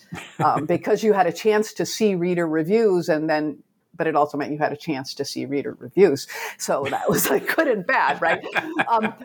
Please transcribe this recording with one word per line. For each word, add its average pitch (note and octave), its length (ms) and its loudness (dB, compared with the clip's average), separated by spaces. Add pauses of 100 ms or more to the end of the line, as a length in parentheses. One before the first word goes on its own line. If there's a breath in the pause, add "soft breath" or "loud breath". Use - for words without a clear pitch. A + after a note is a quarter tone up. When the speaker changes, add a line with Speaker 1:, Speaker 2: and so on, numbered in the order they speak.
(380 loud breath)
Speaker 1:
um, C#3+ 280 2
Speaker 2:
<laughs> - 0 -
Speaker 1:
because F#3 360 0
you G#3+ 100 4
had F#3+ 140 4
a E3 60 0
chance G#3+ 400 0
to F3+ 120 -4
see G3+ 300 0
reader F3 320 0
reviews, F3 640 2
and D#3 200 0
then, D3+ 300 -2 (380)
but D#3+ 100 -2
it D#3 80 0
also D3 240 2
meant C3+ 140 -4
you D3 60 -6
had C#3+ 140 0
a D3 40 -8
chance C3+ 380 -6
to C#3+ 100 -6
see B2+ 200 -8
reader C3 360 -6
reviews. C#3+ 480 4 (300 loud breath)
So C#3 300 -2
that C3 220 -2
was, - 180 2
like, - 280 0
good D#4+ 100 2
and G#3 180 0
bad, F3+ 380 0
right? E3+ 260 0
Speaker 2:
<laughs> - 400 -2
Speaker 1:
Um, A3 240 2 (120)